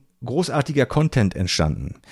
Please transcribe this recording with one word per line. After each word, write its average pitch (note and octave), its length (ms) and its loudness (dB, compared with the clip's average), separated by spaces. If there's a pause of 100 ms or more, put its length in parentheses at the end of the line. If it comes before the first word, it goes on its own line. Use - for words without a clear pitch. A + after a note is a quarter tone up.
(220)
großartiger C#3 600 0
Content B2+ 500 2
entstanden. D#2 600 -2 (180)